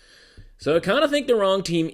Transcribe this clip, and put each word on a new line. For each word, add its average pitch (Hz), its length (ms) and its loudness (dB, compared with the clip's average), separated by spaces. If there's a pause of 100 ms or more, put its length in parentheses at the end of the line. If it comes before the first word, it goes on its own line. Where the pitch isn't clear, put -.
(580)
So 151 180 0
I 165 60 0
kinda 254 260 2
think 294 200 -2
the 240 80 2
wrong 196 280 2
team 165 300 -2